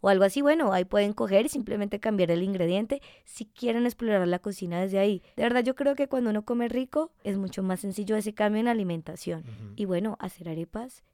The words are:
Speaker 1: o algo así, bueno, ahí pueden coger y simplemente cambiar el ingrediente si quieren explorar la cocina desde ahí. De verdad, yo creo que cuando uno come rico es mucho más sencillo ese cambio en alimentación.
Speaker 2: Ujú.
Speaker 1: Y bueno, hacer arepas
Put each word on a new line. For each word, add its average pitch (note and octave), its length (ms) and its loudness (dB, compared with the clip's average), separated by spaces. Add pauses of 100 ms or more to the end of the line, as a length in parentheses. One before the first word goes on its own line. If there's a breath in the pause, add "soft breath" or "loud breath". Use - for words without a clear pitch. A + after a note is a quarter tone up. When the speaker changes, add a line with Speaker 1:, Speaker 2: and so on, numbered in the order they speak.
Speaker 1:
o G3 80 4
algo G3 140 8
así, G3 180 4
bueno, C#4+ 320 4
ahí F#3 120 2
pueden G#3 280 2
coger G#3 320 4
y D4+ 40 -2
simplemente G#3 500 -4
cambiar F#3+ 320 2
el E3+ 100 2
ingrediente F#3+ 600 0 (240 loud breath)
si - 200 -16
quieren A#3+ 400 -2
explorar G#3+ 420 0
la F3 120 0
cocina F3+ 420 -6
desde F#3+ 160 -2
ahí. G3 240 2 (140 soft breath)
De - 80 -2
verdad, A#3+ 200 2
yo C4 120 0
creo C#4 180 2
que C#4 140 0
cuando B3 240 0
uno G#3+ 140 -2
come A#3+ 240 0
rico C4 420 -2 (120)
es G3 140 -2
mucho F#3+ 240 -4
más F#3 200 -2
sencillo G3+ 340 -4
ese G#3+ 180 -4
cambio G#3 280 0
en A#3+ 80 2
alimentación. E3+ 720 -4
Speaker 2:
Ujú. G#2+ 340 -14
Speaker 1:
Y G#3 100 -4
bueno, F#3 340 -2
hacer F3 300 -10
arepas F3 540 -10 (100)